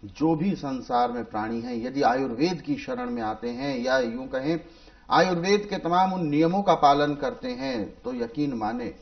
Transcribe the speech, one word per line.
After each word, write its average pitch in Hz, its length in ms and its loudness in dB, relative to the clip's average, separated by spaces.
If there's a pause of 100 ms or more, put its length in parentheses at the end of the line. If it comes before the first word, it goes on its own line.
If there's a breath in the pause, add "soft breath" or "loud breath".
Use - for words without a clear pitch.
जो 156 320 2
भी 180 180 0
संसार 139 580 -2
में 240 120 -6
प्राणी - 360 -4
हैं, 120 140 -6
यदि 127 280 -2
आयुर्वेद 135 580 2
की 147 160 -2
शरण 247 340 -6
में 240 120 -4
आते 240 280 -4
हैं 262 280 -4
या 135 200 2
यूं 131 280 -2
कहें 151 340 -2 (500 loud breath)
आयुर्वेद 180 600 4
के 190 60 -4
तमाम 175 360 2
उन 175 160 -2
नियमों 165 340 4
का 190 120 6
पालन 147 400 6
करते 131 340 -4
हैं, 127 460 -6 (100)
तो 127 100 -6
यकीन 127 400 -4
माने 113 340 -4 (140)